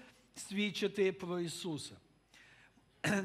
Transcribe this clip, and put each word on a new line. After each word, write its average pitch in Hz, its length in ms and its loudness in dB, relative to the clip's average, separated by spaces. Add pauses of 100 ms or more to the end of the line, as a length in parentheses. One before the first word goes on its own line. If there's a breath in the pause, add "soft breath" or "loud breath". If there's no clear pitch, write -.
(360 loud breath)
свідчити 202 760 2
про 180 280 -4
Ісуса. 156 560 -4 (1080 loud breath)
<clears throat> 196 220 4